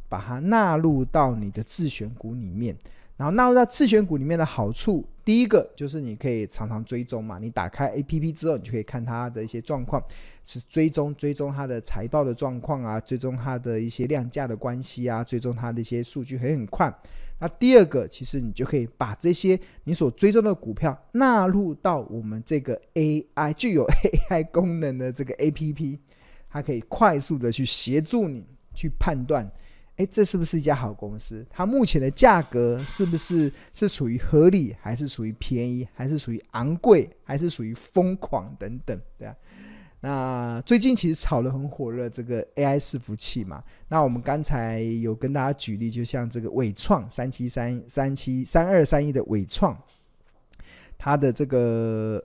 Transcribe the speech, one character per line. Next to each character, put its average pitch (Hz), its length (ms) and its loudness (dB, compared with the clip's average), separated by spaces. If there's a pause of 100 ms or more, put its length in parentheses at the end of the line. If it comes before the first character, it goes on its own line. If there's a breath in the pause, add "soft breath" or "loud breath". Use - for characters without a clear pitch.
把 92 120 -6
它 123 180 -8
纳 185 380 4
入 151 280 4
到 135 300 2
你 104 160 -4
的 110 120 -6
自 160 260 -4
选 107 260 -6
股 113 200 -12
里 113 140 -8
面。 104 260 -4 (420 soft breath)
然 135 80 -4
后 151 80 0
纳 247 160 4
入 247 60 6
到 247 100 8
自 254 220 2
选 214 180 6
股 165 120 0
里 135 80 -2
面 160 120 0
的 160 80 2
好 110 280 -2
处， 175 340 0 (180)
第 220 160 6
一 247 60 4
个 202 300 4
就 143 100 -8
是 147 140 -8
你 117 160 -8
可 135 120 -4
以 113 200 0
常 107 200 -8
常 113 160 -6
追 123 200 -6
踪 120 180 -8
嘛， 107 160 -10
你 110 100 -8
打 92 200 -4
开 - 220 -2
A 143 120 -4
P 156 160 -2
P 156 140 -2
之 156 160 -4
后， 156 80 0
你 95 80 -10
就 110 80 -8
可 120 60 -2
以 107 40 -2
看 117 220 -8
它 120 260 -6
的 113 120 -8
一 110 40 -6
些 113 160 -8
状 135 220 -4
况， 135 180 -2 (420 soft breath)
是 - 140 -12
追 156 320 0
踪， 147 240 -2
追 147 180 -4
踪 143 220 -4
它 139 100 -6
的 123 160 -6
财 - 280 -4
报 151 160 2
的 123 100 0
状 127 260 -4
况 139 220 -4
啊， 110 160 -4
追 127 180 -4
踪 127 200 -4
它 127 200 -4
的 120 220 -4
一 113 100 -2
些 123 200 -4
量 135 200 0
价 135 200 -4
的 113 80 -4
关 123 260 -6
系 123 240 -6
啊， 117 160 -2
追 120 160 -4
踪 120 160 -2
它 120 160 -6
的 120 100 -4
一 117 40 -4
些 120 180 -4
数 127 220 -8
据 131 120 -8
会 123 140 -2
很 160 160 -2
快。 175 260 0 (460 soft breath)
那 170 80 -6
第 247 300 6
二 208 80 12
个， 127 240 0
其 - 160 -12
实 135 160 -2
你 120 100 -4
就 123 160 -2
可 151 100 -2
以 120 80 0 (140)
把 110 160 -4
这 175 180 2
些 185 260 2 (260 loud breath)
你 160 100 -2
所 147 160 2
追 202 220 4
踪 226 100 6
的 208 100 2
股 113 220 -6
票 147 260 -2 (120)
纳 233 340 4
入 185 260 2
到 165 280 0
我 113 200 -8
们 110 240 -6
这 156 140 0
个 127 200 -4 (160)
A 151 300 2 (100)
I， 151 180 0
具 220 220 0
有 143 100 4
A - 560 4
I - 20 -2
功 170 380 0
能 135 180 -4
的 127 140 -4
这 135 100 -6
个 123 120 -6
A 151 180 2
P 151 200 -4
P， 143 280 -6 (500 soft breath)
它 147 100 -6
可 139 140 -4
以 117 60 -4
快 170 400 2
速 143 180 -4
的 120 140 0
去 131 120 -2
协 127 360 0
助 208 260 0
你 127 180 -8 (300)
去 - 240 -2
判 139 260 2
断， 123 240 0 (480 soft breath)
诶， 190 100 2
这 208 180 2
是 190 120 0
不 170 80 0
是 165 140 -2
一 - 20 2
家 147 140 2
好 120 180 -4
公 104 260 -10
司？ 110 320 -12
它 - 140 -4
目 247 200 4
前 156 160 4
的 135 100 2
价 202 320 8
格 120 360 0
是 143 280 -2
不 170 100 0
是， 156 360 2 (200 loud breath)
是 - 140 0
属 135 220 -2
于 117 100 0
合 160 300 8
理， 165 320 4
还 110 140 -6
是 139 120 -4
属 120 180 -8
于 110 100 -4
便 123 340 -4
宜， 123 260 -6
还 127 140 -6
是 151 100 0
属 131 140 -6
于 113 100 -8 (100)
昂 135 240 -2
贵， 170 320 6 (140)
还 139 160 -6
是 170 100 0
属 139 140 -6
于 110 120 -6
疯 185 420 0
狂 120 420 -6
等 85 260 -10
等， 107 160 -8 (180)
对 104 80 -16
啊。 107 80 -16 (640 loud breath)
那 127 640 -4
最 240 120 6
近 254 160 4
其 180 140 -2
实 160 60 0
炒 147 260 0
得 127 100 -2
很 135 160 -6
火 135 240 -8
热 120 200 -6
这 120 120 -12
个 117 240 -4 (100)
A 143 80 2
I 139 140 2
伺 143 200 -6
服 107 180 -8
器 - 260 -4
嘛， 87 220 -12 (240 soft breath)
那 156 140 2
我 139 60 4
们 120 120 -2
刚 143 240 -2
才 113 360 -2
有 113 340 -2
跟 131 180 -4
大 139 100 0
家 135 100 0
举 113 240 -6
例， 113 140 -4
就 117 140 -4
像 120 240 -4
这 117 120 -6
个 110 100 -6
伟 127 220 0
创， 131 380 0
三 131 200 -6
七 123 180 -6
三， 120 380 -6
三 135 280 -2
七， 131 300 -4
三 165 220 2
二 185 180 4
三 147 220 2
一 147 40 -2
的 131 140 0
伟 101 220 -2
创， 156 280 0 (1200 soft breath)
它 143 180 2
的 139 160 4
这 139 140 -2
个， 113 800 0